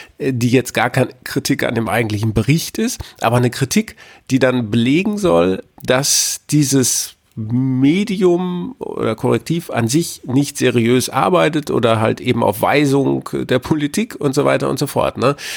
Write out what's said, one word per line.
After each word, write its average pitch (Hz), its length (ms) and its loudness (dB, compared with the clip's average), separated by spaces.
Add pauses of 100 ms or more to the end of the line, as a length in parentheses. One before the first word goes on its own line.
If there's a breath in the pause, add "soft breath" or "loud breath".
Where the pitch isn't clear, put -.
(180 loud breath)
äh, 139 160 -2
die 117 160 0
jetzt 123 240 2
gar 113 160 0
keine - 200 0 (140)
Kritik - 400 -2
an 123 100 -4
dem 110 140 -2
eigentlichen 107 460 -2
Bericht 139 440 0
ist, 226 220 -4 (220 loud breath)
aber 117 160 2
eine 123 120 2
Kritik, - 460 -2 (340 loud breath)
die 131 80 2
dann 123 320 2
belegen 143 460 2
soll, 92 460 2 (200)
dass 131 680 0
dieses 135 640 0 (220)
Medium 175 1400 0
oder 113 340 -4
Korrektiv 123 560 -2
an 117 180 -2
sich 160 360 -2
nicht 143 340 -2
seriös 120 500 2
arbeitet 160 600 0
oder 113 300 2
halt 113 200 0
eben 117 220 0
auf 107 180 0
Weisung 135 720 2
der 131 280 -2
Politik 156 580 -2
und 135 160 -2
so 139 100 2
weiter 135 240 0
und 135 100 -2
so 147 80 -2
fort, - 300 -2
ne? 127 200 0 (200 loud breath)